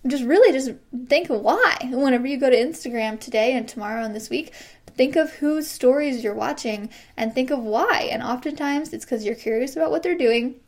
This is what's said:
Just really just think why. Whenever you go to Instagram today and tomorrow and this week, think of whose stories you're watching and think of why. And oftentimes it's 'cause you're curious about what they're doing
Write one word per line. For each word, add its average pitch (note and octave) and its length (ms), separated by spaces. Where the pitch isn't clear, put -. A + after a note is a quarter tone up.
Just C4 180
really F4+ 280
just C4 180
think E4 200
why. E4 500
Whenever B3+ 360
you C#4 100
go C4 140
to B3 60
Instagram A3+ 600
today A#3 380
and A3+ 100
tomorrow A3+ 380
and G#3+ 100
this G#3+ 140
week, D#4+ 240
think C4+ 200
of D#4 160
whose D4+ 340
stories C4 560
you're G#3 120
watching A3 560
and A3+ 180
think C4 160
of C#4 100
why. A#3 520
And - 100
oftentimes C#4+ 680
it's - 140
'cause A3 180
you're G#3+ 100
curious A3+ 400
about D#4+ 160
what D#4+ 120
they're F4+ 120
doing A#3+ 420